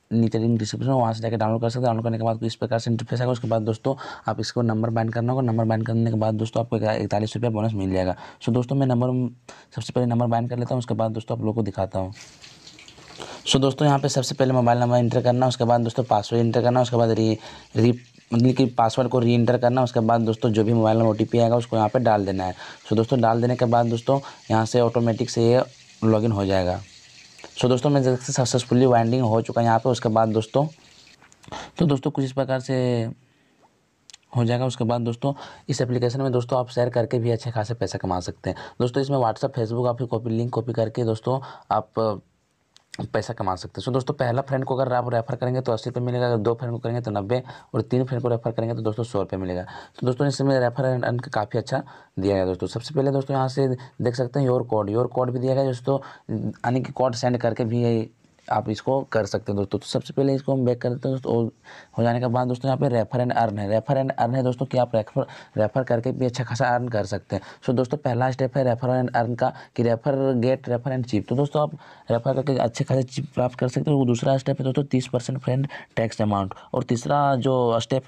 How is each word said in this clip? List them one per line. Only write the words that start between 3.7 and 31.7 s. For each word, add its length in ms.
आप 120
इसको 220
नंबर 280
बाइंड 220
करना 200
होगा। 100
नंबर 220
बाइंड 220
करने 240
के 60
बाद 180
दोस्तों, 280
आपको 140
इका-, 240
इकतालीस 360
रुपये 140
बोनस 240
मिल 180
जाएगा। 240
So 100
दोस्तों, 240
मैं 100
नंबर, 480
सबसे 160
पहले 140
नंबर 200
बाइंड 240
कर 80
लेता 160
हूँ, 40
उसके 160
बाद 160
दोस्तों 280
आप 20
लोगों 140
को 80
दिखाता 360
हूँ। 140
So 120
दोस्तों, 280
यहाँ 100
पे 100
सबसे 260
पहले 180
मोबाइल 260
नंबर 180
एंटर 260
करना, 240
उसके 180
बाद 160
दोस्तों 240
पासवर्ड 420
एंटर 160
करना, 200
उसके 140
बाद 140
री-, 260
री-, 200
मतलब 180
कि 140
पासवर्ड 420
को 100
रीएंटर 400
करना। 240
उसके 180
बाद 200
दोस्तों, 300
जो 140
भी 80
मोबाइल 260
नंबर 120
ओटीपी 280
आएगा, 180
उसको 200
यहाँ 120
पे 100
डाल 280
देना 180
है। 100
So 60
दोस्तों, 240
डाल 220
देने 140
के 80
बाद 220
दोस्तों, 340
यहाँ 160
से 140
ऑटोमेटिक 500
से 220
ये 100
लॉगिन 280
हो 120
जाएगा। 360
So 60
दोस्तों, 220
मैं 120
जैसे 300
सक्सेसफुली 540
बाइंडिंग 360
हो 180
चुका 200
है 60
यहाँ 120
पे। 100
उसके 200
बाद 200
दोस्तों, 380